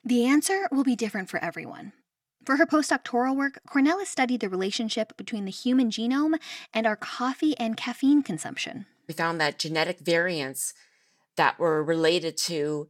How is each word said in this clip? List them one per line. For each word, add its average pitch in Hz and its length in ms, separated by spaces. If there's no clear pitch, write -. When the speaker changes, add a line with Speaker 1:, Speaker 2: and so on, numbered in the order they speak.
Speaker 1:
The 240 220
answer 370 440
will 269 140
be 254 100
different 208 340
for - 140
everyone. 170 500
For 269 100
her 320 100
postdoctoral 269 720
work, 277 320
Cornelis 320 380
studied 247 340
the 208 80
relationship 208 720
between 202 260
the 190 60
human 254 400
genome 269 460
and 226 140
our 214 100
coffee 262 640
and 226 180
caffeine 269 460
consumption. - 640
Speaker 2:
We 165 60
found 165 260
that 147 200
genetic 160 400
variants 170 760
that 151 220
were 156 260
related 165 540
to 151 520